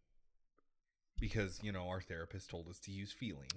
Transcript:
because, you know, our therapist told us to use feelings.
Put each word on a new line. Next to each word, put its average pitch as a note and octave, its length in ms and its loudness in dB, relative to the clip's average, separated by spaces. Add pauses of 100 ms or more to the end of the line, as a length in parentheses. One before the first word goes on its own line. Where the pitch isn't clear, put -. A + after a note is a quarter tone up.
(1200)
because, G#2 420 4
you G#2+ 100 2
know, F2+ 160 0
our F#2 120 2
therapist E2+ 500 -4
told E2+ 180 -4
us F2 120 -8
to - 120 -8
use G2 200 -2
feelings. D2 440 -2